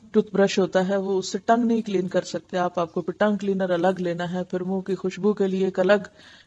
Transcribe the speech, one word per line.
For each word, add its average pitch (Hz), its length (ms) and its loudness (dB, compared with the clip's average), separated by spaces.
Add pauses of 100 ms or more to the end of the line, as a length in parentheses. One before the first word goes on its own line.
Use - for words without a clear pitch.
(140)
टूथब्रश 196 460 2
होता 185 220 2
है, 190 160 0
वो 196 220 -2
उससे 185 180 -4
टंग 233 260 2
नहीं 226 180 2
क्लीन 185 260 -2
कर 180 140 -2
सकते 180 360 -6
आप, 180 220 -2
आपको 170 220 -2
फिर 170 180 -6
टंग 208 180 2
क्लीनर 196 340 -2
अलग 180 280 2
लेना 175 260 -2
है, 180 180 -4
फिर 180 200 -6
मुंह 190 180 -2
की 190 140 -4
खुशबू 185 380 0
के 196 140 0
लिए 190 200 0
एक 185 120 -2
अलग 202 300 2 (380)